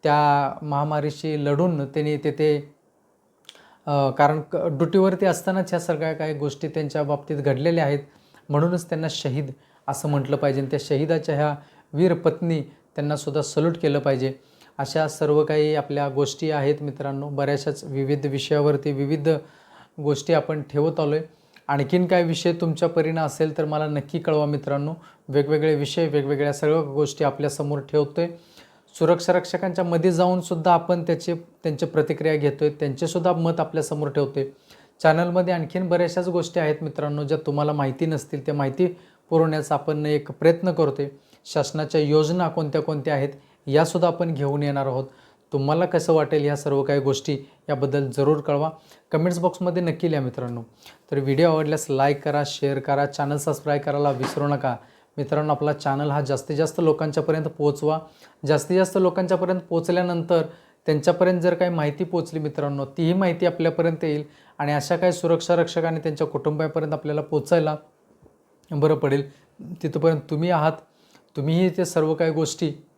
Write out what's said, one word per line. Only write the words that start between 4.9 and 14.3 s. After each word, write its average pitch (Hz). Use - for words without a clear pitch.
असतानाच 185
ह्या 170
सगळ्या 160
काही 156
गोष्टी 143
त्यांच्या 151
बाबतीत 147
घडलेल्या 143
आहेत, 143
म्हणूनच 170
त्यांना 160
शहीद 139
असं 139
म्हटलं 139
पाहिजे. 139
आणि 135
त्या 143
शहीदाच्या 156
ह्या 147
वीर 170
पत्नी, 165
त्यांनासुद्धा 147
सल्यूट 160
केलं 143
पाहिजे. 135